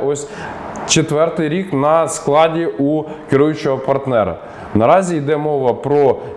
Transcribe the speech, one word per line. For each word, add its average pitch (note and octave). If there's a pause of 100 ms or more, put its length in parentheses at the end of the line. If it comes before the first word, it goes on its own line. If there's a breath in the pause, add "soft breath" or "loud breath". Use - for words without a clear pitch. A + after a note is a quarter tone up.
ось C#3+ (600 loud breath)
четвертий D#3+
рік F#3
на D3+
складі D#3+ (120)
у D3 (260 loud breath)
керуючого C#3+
партнера. C3 (400 loud breath)
Наразі E3+
йде D3
мова C#3+
про C3+ (220 loud breath)